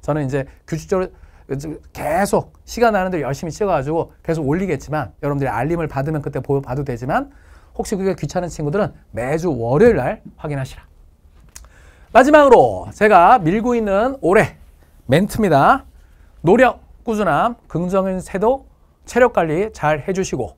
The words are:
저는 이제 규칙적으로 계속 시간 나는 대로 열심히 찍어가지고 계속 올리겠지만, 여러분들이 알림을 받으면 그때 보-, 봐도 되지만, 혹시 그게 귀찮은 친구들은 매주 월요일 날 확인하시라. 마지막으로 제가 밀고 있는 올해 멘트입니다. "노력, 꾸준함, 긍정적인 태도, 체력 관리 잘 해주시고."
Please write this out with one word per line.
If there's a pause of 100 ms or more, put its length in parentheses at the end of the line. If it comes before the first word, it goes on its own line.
저는
이제 (220)
규칙적으로 (840)
계속 (120)
시간
나는
대로
열심히
찍어가지고 (100)
계속
올리겠지만, (100)
여러분들이
알림을
받으면
그때
보-,
봐도
되지만, (440)
혹시
그게
귀찮은
친구들은 (180)
매주
월요일
날 (160)
확인하시라. (1300)
마지막으로
제가
밀고
있는
올해 (500)
멘트입니다. (560)
"노력, (220)
꾸준함, (120)
긍정적인
태도, (380)
체력
관리
잘
해주시고."